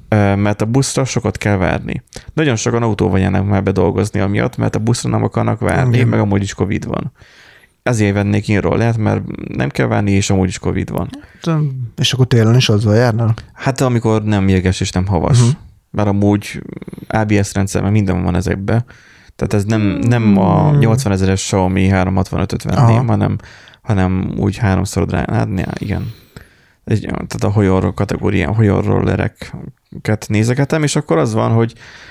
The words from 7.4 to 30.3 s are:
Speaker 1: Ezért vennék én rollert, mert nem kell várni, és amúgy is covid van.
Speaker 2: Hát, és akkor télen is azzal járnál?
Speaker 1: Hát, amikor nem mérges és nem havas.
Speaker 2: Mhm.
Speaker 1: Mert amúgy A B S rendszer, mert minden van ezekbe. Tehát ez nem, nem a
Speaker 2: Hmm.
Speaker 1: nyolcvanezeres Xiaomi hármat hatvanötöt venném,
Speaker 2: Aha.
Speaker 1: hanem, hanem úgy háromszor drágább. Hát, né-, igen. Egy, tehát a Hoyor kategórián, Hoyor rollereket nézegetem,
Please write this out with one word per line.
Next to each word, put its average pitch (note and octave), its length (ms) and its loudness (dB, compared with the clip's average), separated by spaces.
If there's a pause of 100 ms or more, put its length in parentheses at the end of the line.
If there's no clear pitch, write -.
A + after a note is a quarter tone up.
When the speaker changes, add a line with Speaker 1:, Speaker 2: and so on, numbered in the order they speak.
Speaker 1:
Ezért G#2+ 320 2
vennék G2+ 340 0
én G#2 120 2
rollert, A2+ 360 0
mert G#2 260 0 (340)
nem C3+ 120 -2
kell B2 180 -2
várni, A2 240 0
és G2 200 0
amúgy F#2+ 180 2
is F#2+ 100 -8
covid F2+ 320 -4
van. - 180 -4 (340)
Speaker 2:
Hát, E3 140 -2 (400)
és - 160 -2
akkor B2+ 140 2
télen A2+ 300 4
is B2+ 120 2
azzal G#2 280 2
járnál? A2+ 380 2 (180)
Speaker 1:
Hát, - 280 -4
amikor A2+ 420 2
nem G#2 220 0
mérges F#2+ 360 2
és G2 100 -2
nem F#2 160 -2
havas. G2 320 2
Speaker 2:
Mhm. A#2+ 100 4 (420)
Speaker 1:
Mert G#2 180 -2
amúgy G2+ 540 0 (440)
A A2 180 0
B G#2+ 80 0 (120)
S - 80 -6
rendszer, G2 280 -2
mert G2 120 0
minden F#2+ 300 2
van F2+ 140 0
ezekbe. G2 480 0 (520)
Tehát - 180 -2
ez G2+ 100 0
nem, A2 180 0
nem G#2+ 560 2
a G2 300 4
Speaker 2:
Hmm. G2 100 4
Speaker 1:
nyolcvanezeres F#2+ 640 2
Xiaomi F#2+ 460 2
hármat F#2+ 280 2
hatvanötöt - 460 -2
venném, - 220 2 (120)
Speaker 2:
Aha. B2+ 100 2
Speaker 1:
hanem, G2+ 300 0 (460)
hanem F#2 540 0
úgy G2+ 200 0
háromszor F#2+ 500 0
drágább. - 280 -2
Hát, A2+ 140 0
né-, G2 160 -2 (140)
igen. G2 340 -6 (720)
Egy, A2 220 0
tehát - 380 -6
a G2+ 60 0
Hoyor F#2+ 440 2
kategórián, G2 600 -2
Hoyor G2 300 2
rollereket - 1400 -4
nézegetem, B2+ 560 0